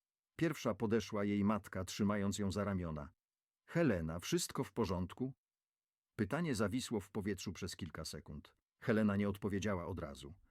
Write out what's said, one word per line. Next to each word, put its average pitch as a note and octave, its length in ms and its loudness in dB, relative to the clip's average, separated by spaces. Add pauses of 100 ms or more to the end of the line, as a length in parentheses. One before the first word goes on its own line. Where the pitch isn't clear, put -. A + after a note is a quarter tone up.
(360)
Pierwsza D3+ 400 0
podeszła G#2+ 480 0
jej G#2 200 4
matka, G2+ 420 0
trzymając G2+ 540 0
ją G2 120 0
za G2+ 120 0
ramiona. E2+ 460 -2 (560)
„Helena, F2+ 540 2
wszystko - 440 -2
w - 80 -8
porządku?” F#2+ 640 0 (840)
Pytanie C#3+ 400 0
zawisło G#2+ 440 0
w - 100 -6
powietrzu G2 440 -2
przez - 220 -6
kilka D#2+ 300 -6
sekund. D2+ 480 -12 (280)
Helena G#2+ 340 4
nie G2+ 140 2
odpowiedziała G2 560 -2
od E2 140 -6
razu. C#2+ 340 -10 (180)